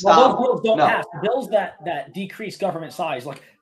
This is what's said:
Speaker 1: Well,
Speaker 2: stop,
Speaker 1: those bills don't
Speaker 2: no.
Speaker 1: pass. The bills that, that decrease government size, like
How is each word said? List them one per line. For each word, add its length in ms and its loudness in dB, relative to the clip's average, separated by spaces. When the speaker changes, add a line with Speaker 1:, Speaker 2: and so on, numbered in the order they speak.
Speaker 1:
Well, 120 6
Speaker 2:
stop, 220 6
Speaker 1:
those 80 0
bills 160 0
don't 160 2
Speaker 2:
no. 100 4
Speaker 1:
pass. 260 0
The 80 -14
bills 280 -4
that, 260 0
that 280 -8
decrease 440 -10
government 360 -6
size, 320 -8
like 160 -12